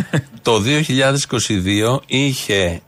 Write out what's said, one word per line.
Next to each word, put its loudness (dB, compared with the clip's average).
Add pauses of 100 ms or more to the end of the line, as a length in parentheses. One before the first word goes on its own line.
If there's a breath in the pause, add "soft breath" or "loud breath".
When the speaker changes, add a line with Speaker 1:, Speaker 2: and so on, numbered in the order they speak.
(140)
Speaker 1:
<laughs> -4
Speaker 2:
το 2
δύο 2
χιλιάδες 2
είκοσι -2
δύο 0
είχε 0